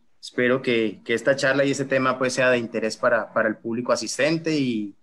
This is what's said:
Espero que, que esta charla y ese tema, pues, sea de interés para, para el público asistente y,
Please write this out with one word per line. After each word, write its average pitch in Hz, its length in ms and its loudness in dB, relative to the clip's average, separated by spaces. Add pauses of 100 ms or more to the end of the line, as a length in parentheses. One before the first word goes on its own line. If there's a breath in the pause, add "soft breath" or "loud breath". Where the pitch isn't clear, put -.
(220)
Espero 123 400 0
que, 113 420 0
que 117 120 -2
esta 135 200 2
charla 139 300 2
y 139 60 2
ese 135 120 -2
tema, 131 340 0
pues, 131 140 0
sea 127 180 2
de 123 100 4
interés 110 360 -4
para, 117 380 0
para 110 160 2
el 107 80 -4
público 123 340 -4
asistente 151 640 0
y, 110 460 -2